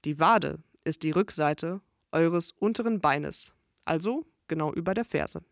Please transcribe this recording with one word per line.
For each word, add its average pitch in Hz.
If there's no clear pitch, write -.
Die 151
Wade 165
ist -
die 156
Rückseite 165
eures 165
unteren 220
Beines, 147
also 208
genau 156
über 175
der 226
Ferse. 165